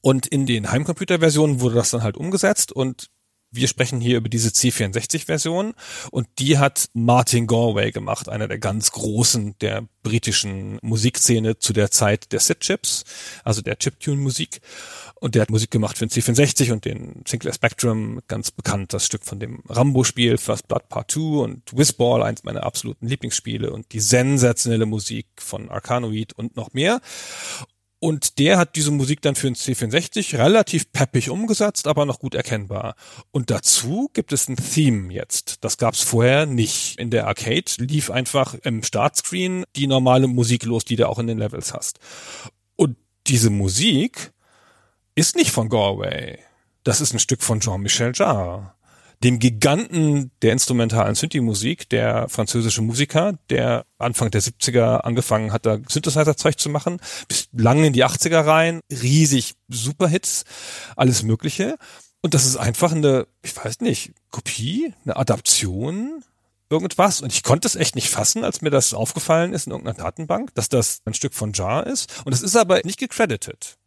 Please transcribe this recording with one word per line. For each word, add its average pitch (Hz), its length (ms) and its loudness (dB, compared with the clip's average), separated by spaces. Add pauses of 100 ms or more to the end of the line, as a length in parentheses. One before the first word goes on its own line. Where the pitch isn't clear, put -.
Und 131 260 2
in 135 180 0
den 113 240 0
Heimcomputer-Versionen 156 920 2
wurde 117 140 2
das 120 160 2
dann 117 120 -2
halt 107 140 -2
umgesetzt 190 560 0
und 131 360 -4 (440)
wir 127 140 0
sprechen 127 320 -2
hier 120 160 2
über 113 140 -2
diese 113 240 0
C 123 180 4
vierundsechzig 117 540 -2
Version 165 480 -2 (360)
und 120 200 -4 (100)
die 139 180 4
hat - 360 2
Martin 120 540 4
Galway 110 440 2
gemacht, 104 380 -6
einer 107 180 -4
der 107 120 -8
ganz 107 340 -2
Großen 107 680 0
der 104 240 -4 (200)
britischen 104 760 -2
Musikszene 110 760 2
zu - 140 0
der 104 180 2
Zeit 104 400 0
der 110 80 -2
sid - 220 0
Chips, - 420 -4 (400)
also 107 180 -2
der 107 160 -6
Chiptune-Musik. - 840 -4 (540)
Und 117 200 -6
der 113 60 6
hat 107 80 2
Musik 110 200 4
gemacht 107 280 0
für 117 80 -2
den 110 60 -6
C 120 100 0
vierundsechzig 127 500 2
und 107 140 -2
den - 420 -10
Sinclair 117 260 -4
Spectrum, 110 760 -2
ganz 110 220 -6
bekannt - 420 -4
das 98 120 -2
Stück - 200 -4
von 101 160 -8
dem 113 260 -10
Rambo-Spiel, 123 680 2
First - 320 -4
Blood - 180 -2
Part - 240 -8
Two 151 320 0
und 117 340 -8
Whizball, 120 460 2
eins 110 220 -4
meiner - 180 -6
absoluten - 420 -8
Lieblingsspiele 113 680 -6
und 110 180 -12
die 113 80 -6
sensationelle 123 840 4
Musik 107 500 -6
von - 340 -10
Arkanoid 110 640 -4
und 113 240 -10
noch 113 160 -10
mehr. 180 300 0 (1000)
Und 156 360 -2
der 175 180 4
hat 175 200 2
diese 147 120 0
Musik 143 320 0
dann 143 140 0
für - 100 -4
den 127 80 0
C - 220 -4
vierundsechzig 156 580 -2
relativ 175 580 4
peppig 135 380 0
umgesetzt, 208 560 -2
aber 147 220 2
noch 127 100 -4
gut 131 160 -8
erkennbar. 104 600 -6 (340)
Und 123 220 -2
dazu 165 600 0
gibt - 220 -4
es - 140 0
ein 127 80 -6
Theme 110 580 2
jetzt. - 500 -8
Das - 140 -4
gab's 113 240 0
vorher 131 460 4
nicht. - 500 -2
In 117 140 -6
der 107 160 0
Arcade 117 500 -4
lief 139 320 -2
einfach 127 460 -2
im 113 260 -4
Startscreen 180 840 -2 (100)
die 139 100 0
normale 131 400 6
Musik 123 380 2
los, 113 200 0
die 117 120 -2
du 110 120 4
auch - 120 -4
in 117 80 -2
den 113 100 -4
Levels - 380 -6
hast. - 240 -8 (760)
Und 143 220 2 (300)
diese 113 240 4
Musik 131 800 0 (840)
ist - 220 0
nicht 339 160 2
von 110 180 -2
Galway. 98 680 -2 (440)
Das 113 180 0
ist 135 120 0
ein 117 60 -4
Stück - 240 0
von 107 160 0
Jean-Michel 104 560 0
Jarre, 98 580 -2 (500)
dem 123 140 6
Giganten 143 920 2 (100)
der 110 100 6
instrumentalen 113 600 2
Synthi-Musik, 120 760 -2
der 113 380 0
französische 113 540 0
Musiker, 147 560 0 (140)
der 120 340 0 (140)
Anfang 117 320 0
der 104 100 2
siebziger 117 640 0
angefangen 110 480 0
hat, 113 140 -2
da 107 100 2 (100)
Synthesizer-Zeug 151 680 0
zu 151 140 -2
machen, 175 280 -4 (280)
bis - 240 -2
lange 123 340 6
in 143 80 4
die 127 100 6
achtziger 160 440 2
rein, 165 320 4 (120)
riesig 135 600 4 (140)
Superhits, 147 760 -2 (520)
alles 127 260 4
Mögliche. 151 560 0 (460)
Und 165 100 0
das 131 140 4
ist 131 100 0
einfach 156 360 2
eine, 143 340 4 (160)
ich - 120 -10
weiß - 260 -8
nicht, - 320 -2 (180)
Kopie, 202 600 -4 (120)
eine - 140 -4
Adaption, 139 1040 -2 (480)
irgendwas. 180 500 2
Und 131 100 -6
ich - 120 -2
konnte 160 240 2
es - 80 0
echt 165 180 -2
nicht - 160 -2
fassen, 220 340 0
als - 180 -4
mir 156 100 0
das 131 240 2
aufgefallen 165 580 0
ist 160 140 -6
in - 40 -8
irgendeiner - 280 -8
Datenbank, 170 560 -4
dass 113 120 -2
das - 380 0
ein 110 80 -6
Stück - 220 -4
von 107 180 -4
Jar 101 320 -2
ist. - 400 -6
Und - 80 0
es 120 80 2
ist 196 140 -2
aber 190 300 4
nicht 190 120 -6
gecredited. - 880 -4